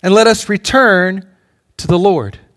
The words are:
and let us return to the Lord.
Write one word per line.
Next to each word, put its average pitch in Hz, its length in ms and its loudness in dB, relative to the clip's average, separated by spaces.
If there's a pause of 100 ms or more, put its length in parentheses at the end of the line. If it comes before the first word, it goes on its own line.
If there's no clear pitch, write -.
and 185 100 2
let 220 140 4
us 220 200 -2
return 190 800 -2 (500)
to - 100 -14
the 175 100 2
Lord. 170 400 -2 (200)